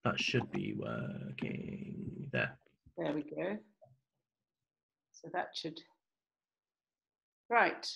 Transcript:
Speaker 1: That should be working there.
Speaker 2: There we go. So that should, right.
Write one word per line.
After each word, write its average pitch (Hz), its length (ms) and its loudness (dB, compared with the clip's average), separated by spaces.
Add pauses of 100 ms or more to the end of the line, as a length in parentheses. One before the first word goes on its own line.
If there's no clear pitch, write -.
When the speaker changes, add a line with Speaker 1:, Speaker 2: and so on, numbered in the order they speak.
Speaker 1:
That 113 140 4
should - 320 2
be - 280 0
working - 1500 -4
there. - 240 0 (400)
Speaker 2:
There 160 160 0
we 151 100 0
go. 165 360 -2 (1500)
So - 220 -14
that - 200 0
should, - 240 -6 (1700)
right. 220 460 6